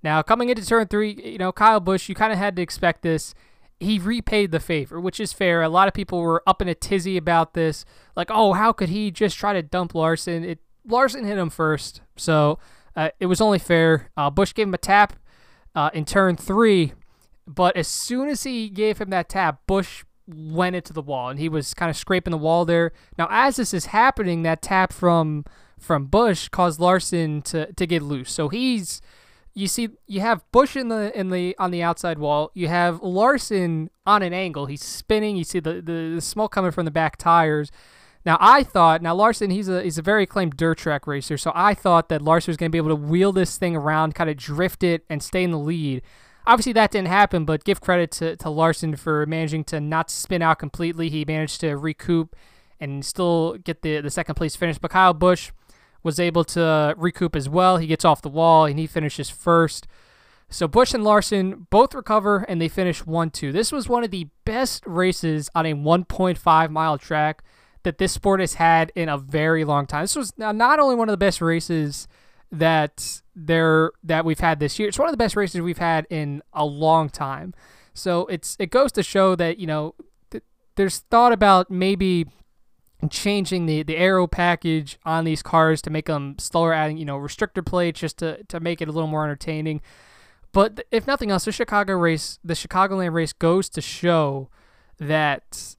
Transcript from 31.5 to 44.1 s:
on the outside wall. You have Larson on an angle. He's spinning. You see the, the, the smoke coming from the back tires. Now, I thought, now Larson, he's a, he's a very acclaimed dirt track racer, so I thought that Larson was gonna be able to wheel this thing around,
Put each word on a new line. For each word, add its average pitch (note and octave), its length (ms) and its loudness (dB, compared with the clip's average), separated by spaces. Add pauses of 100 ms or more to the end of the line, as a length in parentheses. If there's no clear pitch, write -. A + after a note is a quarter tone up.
on F#3 120 -2
the F3 120 -4
outside E3+ 360 -4
wall. D3 360 0
You F3 140 -4
have F3 340 0
Larson F#3 880 0 (140)
on G3+ 180 4
an F3 120 -2
angle. D#3+ 320 -6
He's C#3+ 180 -12
spinning. G#3+ 520 -2
You E3+ 80 -2
see F3 160 -4
the, E3 200 -6
the, E3 360 -6
the E3 40 -4
smoke G#3 320 -4
coming F#3 200 0
from E3+ 120 -2
the D#3+ 60 -2
back D#3 260 0
tires. D#3 540 2 (560)
Now, E3 140 4
I B3+ 240 10
thought, E3 360 4
now E3 140 -2
Larson, G#3+ 360 2
he's F#3+ 180 -2
a, F#3 140 -2
he's E3 160 -4
a D#3+ 40 -8
very G3+ 220 2
acclaimed F3 320 -2
dirt E3 220 0
track D3 280 -4
racer, C#3+ 320 -6
so D#3+ 160 -4
I G3 200 4
thought E3+ 340 2
that D#3 120 0
Larson D#3+ 300 2
was D#3 60 -2
gonna E3 140 -2
be E3 60 -2
able D#3 140 2
to D#3 60 2
wheel E3 340 2
this F#3 260 0
thing E3+ 200 -2
around, D#3 400 0